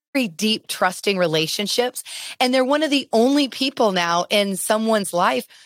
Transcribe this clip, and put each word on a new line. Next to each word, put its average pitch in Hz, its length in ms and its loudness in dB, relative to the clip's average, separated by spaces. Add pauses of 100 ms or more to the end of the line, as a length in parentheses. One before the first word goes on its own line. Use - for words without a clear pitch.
(360)
deep, 214 320 -2
trusting 190 500 -2
relationships. 180 880 -2 (360)
And 254 140 2
they're 262 100 4
one 294 200 2
of 285 80 0
the 277 200 0
only 269 360 4
people 254 440 0
now 175 380 0
in 202 260 2
someone's 220 580 0
life 220 340 0 (180)